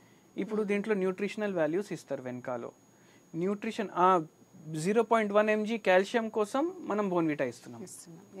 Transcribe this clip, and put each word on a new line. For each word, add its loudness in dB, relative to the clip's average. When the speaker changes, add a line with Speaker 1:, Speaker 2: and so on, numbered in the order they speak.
Speaker 1:
ఇప్పుడు -2
Speaker 2:
మ్మ్. -2
Speaker 1:
దీంట్లో 0
న్యూట్రిషనల్ -2
వాల్యూస్ 0
ఇస్తారు -8
వెనకాలో. -8
న్యూట్రిషన్, -4
ఆ 6
జీరో 2
పాయింట్ 2
వన్ 6
ఎంజీ 0
కాల్షియం 4
కోసం -2
మనం -2
బోర్న్‌విటా 0
ఇస్తున్నాం. -8
Speaker 2:
ఇస్తున్నాం, -18